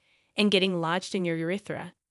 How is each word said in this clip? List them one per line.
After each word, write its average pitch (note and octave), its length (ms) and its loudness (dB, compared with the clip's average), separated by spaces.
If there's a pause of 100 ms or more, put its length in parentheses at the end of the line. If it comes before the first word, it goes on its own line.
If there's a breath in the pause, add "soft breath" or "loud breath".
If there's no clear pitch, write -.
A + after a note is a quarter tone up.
(380)
and G#3 140 4
getting F#3+ 300 2
lodged E3+ 340 -2
in F#3 100 0
your E3 120 0
urethra. E3+ 560 -6 (180)